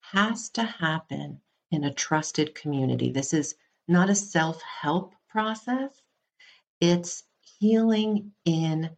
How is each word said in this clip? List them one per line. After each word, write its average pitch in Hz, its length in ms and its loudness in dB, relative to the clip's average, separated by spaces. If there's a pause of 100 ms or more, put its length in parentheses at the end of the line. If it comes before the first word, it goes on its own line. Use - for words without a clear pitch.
has 220 500 0
to 233 120 -4
happen 156 760 -4 (300)
in 147 140 0
a 143 80 0
trusted - 640 -2
community. 127 560 0
This 135 240 -4
is 151 200 -2 (320)
not 180 220 4
a 202 60 4
self-help 160 1000 -2 (140)
process. 220 640 -4 (920)
It's 175 440 2 (340)
healing 214 760 2 (120)
in 160 540 0